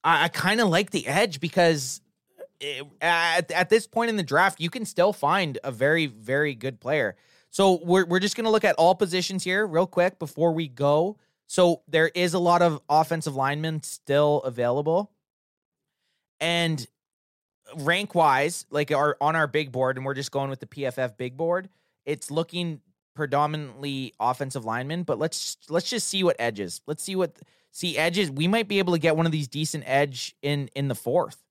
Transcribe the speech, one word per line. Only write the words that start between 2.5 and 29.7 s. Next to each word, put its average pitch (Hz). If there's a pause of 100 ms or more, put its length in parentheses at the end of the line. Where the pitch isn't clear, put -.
it, 139 (160)
at, 170
at 175
this 220
point 233
in 214
the 185
draft, 160
you 165
can 226
still 185
find 160
a 135
very, 147
very 131
good 120
player. 127 (340)
So 190
we're, 180
we're 175
just 202
gonna 220
look 220
at 185
all 170
positions 180
here 190
real 175
quick 180
before 165
we 160
go. 147 (300)
So 175
there 160
is 180
a 185
lot 175
of 160 (100)
offensive 156
linemen 147
still 147
available. 135 (1300)
And 165 (880)
rank-wise, 160
like, 147
our, 143
on 151
our 156
big 143
board, 131
and 131
we're 135
just 135
going 139
with 131
the -
P 139
F 127
F 123
big 127
board, 175 (360)
it's 143
looking 165 (320)
predominantly 143
offensive 127
linemen, 131
but 127
let's, - (100)
let's 175
just 233
see 190
what 170
edges. 113
Let's 151
see 190
what, 180 (340)
see -
edges. 170
We 147
might 214
be 202
able 180
to 165
get 160
one 165
of 165
these 147
decent 151